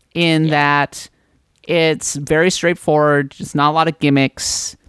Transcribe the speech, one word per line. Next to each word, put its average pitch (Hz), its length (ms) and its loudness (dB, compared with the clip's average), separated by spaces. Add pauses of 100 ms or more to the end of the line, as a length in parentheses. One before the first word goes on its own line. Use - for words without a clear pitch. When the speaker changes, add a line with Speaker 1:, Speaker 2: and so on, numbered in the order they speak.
(140)
Speaker 1:
in 160 320 2
Speaker 2:
Yeah. 156 60 0
Speaker 1:
that 143 580 0 (540)
it's 160 520 -2
very 156 340 0
straightforward. 151 920 0
It's - 140 -12
not 147 180 2
a - 20 -2
lot 160 140 0
of 160 120 -4
gimmicks, - 760 -2 (140)